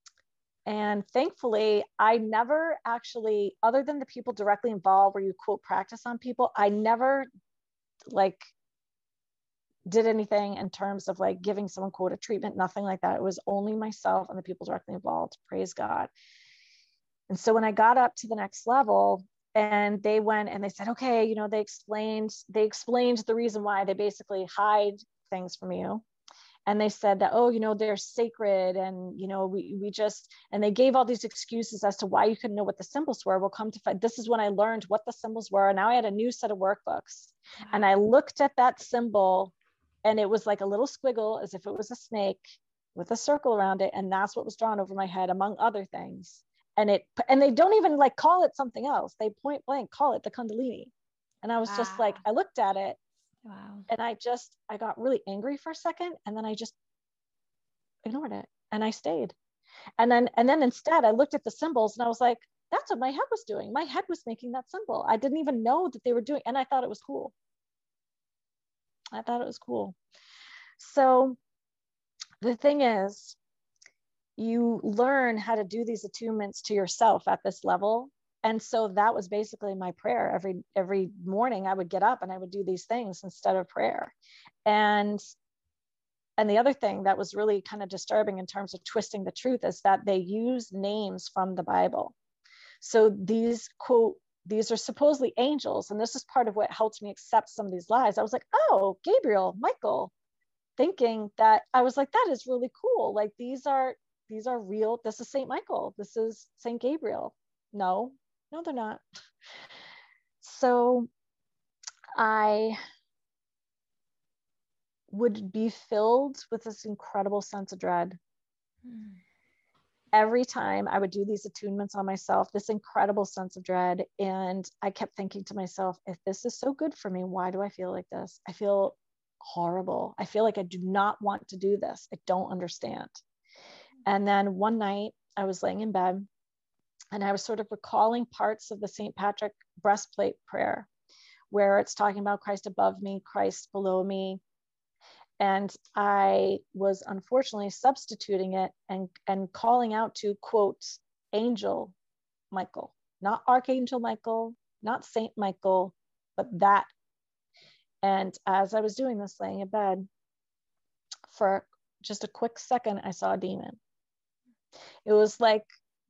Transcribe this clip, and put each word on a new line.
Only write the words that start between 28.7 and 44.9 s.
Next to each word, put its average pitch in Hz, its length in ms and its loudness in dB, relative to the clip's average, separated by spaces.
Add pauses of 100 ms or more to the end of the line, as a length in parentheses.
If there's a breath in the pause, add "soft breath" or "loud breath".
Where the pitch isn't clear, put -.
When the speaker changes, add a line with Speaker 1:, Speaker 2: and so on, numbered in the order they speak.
Speaker 1:
and, 185 440 -6
you 190 80 -6
know, 190 180 -2
we, 190 340 -6
we 202 120 -6
just," 208 400 -4 (200 soft breath)
and 202 120 0
they 208 80 4
gave 254 240 6
all 262 100 6
these 226 180 -2
excuses 226 600 -8
as 202 140 0
to 202 100 -6
why 196 180 4
you 220 100 2
couldn't 208 200 -6
know 208 80 -2
what 202 140 -4
the 185 60 -14
symbols 285 420 -4
were. 190 120 2
Well, 190 120 0
come 214 220 -8
to 214 80 -16
find, 196 220 -4
this 233 160 -2
is 226 100 -8
when 226 120 2
I 208 100 0
learned 208 380 0
what 214 180 -2
the 240 80 -8
symbols 208 380 -10
were. 196 180 4
And 196 60 4
now 196 140 2
I 240 60 6
had 233 100 2
a 208 60 0
new 220 200 0
set 233 200 -4
of 202 60 -4
workbooks. - 720 -4 (280 loud breath)
Speaker 2:
Wow. 214 140 -18
Speaker 1:
And 208 120 4
I 196 100 8
looked 226 460 4
at 277 160 4
that 254 240 4
symbol 196 720 2 (500)
and 214 160 4
it 202 100 2
was 220 180 0
like 208 140 0
a 196 40 -2
little 208 220 0
squiggle, 220 560 -4
as - 100 -12
if 180 140 -14
it - 80 -6
was 214 160 -8
a 247 40 -10
snake 202 480 -4 (520)
with 170 160 -8
a 233 40 0
circle 285 400 2
around 190 260 2
it. 190 120 2
And 196 180 -6
that's 190 240 0
what 226 100 -6
was 220 100 -10
drawn 220 240 -2
over 190 160 -6